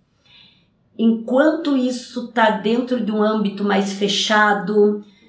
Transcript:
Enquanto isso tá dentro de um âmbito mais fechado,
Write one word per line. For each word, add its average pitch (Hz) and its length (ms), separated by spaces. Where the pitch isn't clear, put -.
Enquanto 269 800
isso 247 540
tá 220 220
dentro 226 520
de 208 80
um 214 100
âmbito 208 420
mais 202 300
fechado, 208 1120